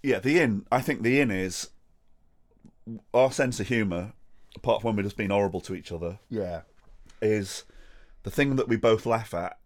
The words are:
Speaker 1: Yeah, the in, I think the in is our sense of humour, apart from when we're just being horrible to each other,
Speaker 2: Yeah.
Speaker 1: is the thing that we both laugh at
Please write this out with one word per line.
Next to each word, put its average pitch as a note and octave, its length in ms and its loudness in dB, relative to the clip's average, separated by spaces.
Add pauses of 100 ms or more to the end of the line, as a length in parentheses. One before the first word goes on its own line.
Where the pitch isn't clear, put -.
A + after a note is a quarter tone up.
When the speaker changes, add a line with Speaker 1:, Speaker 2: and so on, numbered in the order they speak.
Speaker 1:
Yeah, B2 180 2
the C#3 200 4
in, A2 320 2
I B2+ 100 2
think C3 200 -4
the B2+ 180 4
in C3+ 120 2
is F#2 380 -4 (1400)
our B2+ 180 4
sense B2+ 280 -2
of F#2+ 80 -2
humour, G2+ 460 0 (420)
apart - 260 0
from A#2 80 -2
when A2 80 0
we're G2+ 60 0
just G2+ 140 -6
being G#2 120 -4
horrible G2 320 2
to F#2+ 140 -10
each - 160 -14
other, E2+ 280 -8 (100)
Speaker 2:
Yeah. F2+ 320 -6 (600)
Speaker 1:
is G#2+ 440 0 (580)
the G2+ 80 -8
thing C#3 240 2
that C3 120 0
we A#2 100 2
both A2 280 4
laugh A2+ 280 -2
at F2 320 -6